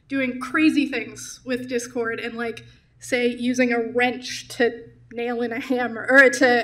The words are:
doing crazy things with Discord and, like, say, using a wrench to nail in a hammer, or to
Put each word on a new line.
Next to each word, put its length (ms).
doing 320
crazy 480
things 580
with 240
Discord 500
and, 160
like, 300
say, 280
using 460
a 180
wrench 560
to 380
nail 300
in 100
a 80
hammer, 500
or 200
to 340